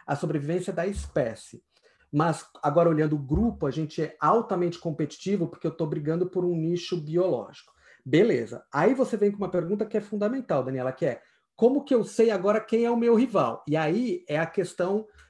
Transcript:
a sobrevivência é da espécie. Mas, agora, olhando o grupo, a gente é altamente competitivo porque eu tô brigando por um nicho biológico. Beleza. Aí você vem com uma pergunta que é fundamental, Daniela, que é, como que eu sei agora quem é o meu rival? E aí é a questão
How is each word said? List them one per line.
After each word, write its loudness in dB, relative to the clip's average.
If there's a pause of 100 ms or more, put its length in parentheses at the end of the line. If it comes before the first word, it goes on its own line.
a -2
sobrevivência -2
é -8
da -2
espécie. -6 (480)
Mas, 0 (180)
agora, 4
olhando 2
o -6
grupo, -2
a 0
gente -4
é -6
altamente 0
competitivo -4
porque -10
eu 0
tô -4
brigando -2
por -4
um 0
nicho -2
biológico. -2 (320)
Beleza. 2
Aí 4
você 0
vem 2
com -6
uma -4
pergunta -2
que -4
é 0
fundamental, -2
Daniela, -4
que -4
é, -2 (340)
como 4
que 2
eu 4
sei 2
agora 2
quem 0
é 2
o 0
meu 4
rival? 2
E 2
aí 0
é 0
a 0
questão -2 (240)